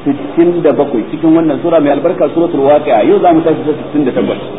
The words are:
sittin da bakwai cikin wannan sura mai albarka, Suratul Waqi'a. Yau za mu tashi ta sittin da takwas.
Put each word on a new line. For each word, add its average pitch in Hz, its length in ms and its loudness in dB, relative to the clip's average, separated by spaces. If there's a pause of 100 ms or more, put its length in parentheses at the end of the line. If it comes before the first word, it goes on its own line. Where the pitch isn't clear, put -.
sittin 165 600 0
da 151 100 4
bakwai 120 380 -2
cikin 160 240 2
wannan 156 260 0
sura 165 200 2
mai 143 100 0
albarka, 156 420 0
Suratul 165 300 0
Waqi'a. 143 420 2
Yau 190 160 4
za 175 120 4
mu 156 80 4
tashi 156 240 0
ta 151 100 -2
sittin 147 300 -4
da 120 60 0
takwas. 104 280 -2 (200)